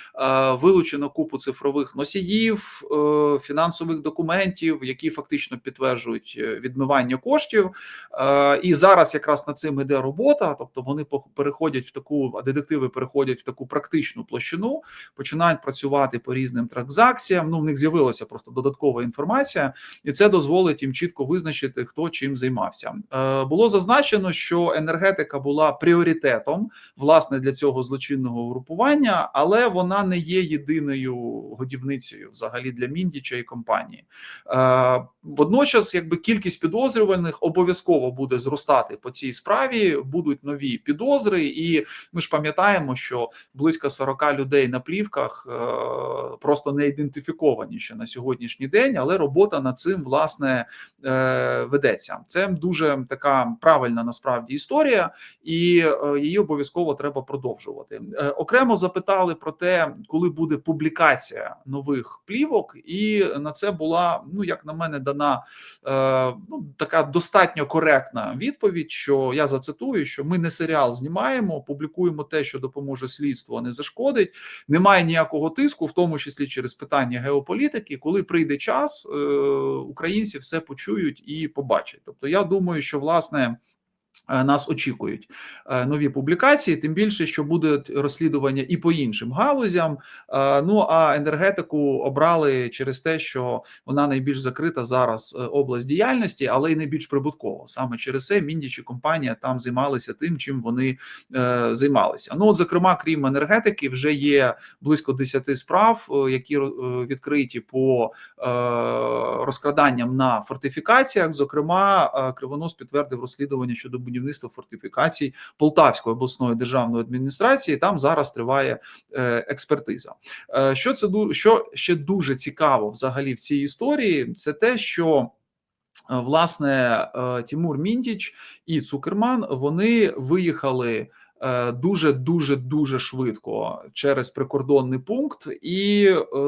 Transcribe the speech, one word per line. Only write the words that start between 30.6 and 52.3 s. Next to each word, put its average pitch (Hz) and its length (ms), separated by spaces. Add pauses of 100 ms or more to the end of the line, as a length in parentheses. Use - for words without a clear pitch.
годівницею 127 720
взагалі 120 420
для 120 140
Міндіча 147 500
і 123 60
компанії. - 640 (460)
Е, 127 560 (160)
водночас, 202 720
якби, 170 220
кількість 202 440
підозрюваних 196 800
обов'язково 170 720
буде 131 260
зростати 131 580
по - 140
цій 131 220
справі, 220 720
будуть 143 400
нові 139 340
підозри, 208 640
і 160 420 (260)
ми 170 80
ж - 100
пам'ятаємо, 151 680
що 123 340 (240)
близько 151 360
сорока 139 440
людей 135 340
на 127 120
плівках, 165 720
е, 123 920
просто 143 320
не 143 140
ідентифіковані 139 920
ще 117 160
на 113 120
сьогоднішній 123 640
день, 233 280
але 156 220
робота 165 420
над 131 180
цим, 180 260
власне, 135 600 (380)
е, 127 600
ведеться. 123 640
Це 185 200